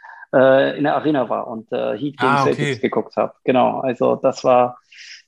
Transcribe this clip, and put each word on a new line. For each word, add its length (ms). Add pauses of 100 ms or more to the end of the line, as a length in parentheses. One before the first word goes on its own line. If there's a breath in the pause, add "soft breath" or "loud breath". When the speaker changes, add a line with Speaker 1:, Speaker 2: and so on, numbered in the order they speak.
(340 loud breath)
Speaker 1:
äh, 420
in 80
der 120
Arena 320
war 200
und, 240
äh, 240
Heat 220
gegen 0
Speaker 2:
Ah, 240
okay. 120
Speaker 1:
Celtics 280
geguckt 340
hab. 280
Genau, 360
also 360
das 280
war, 340 (500 loud breath)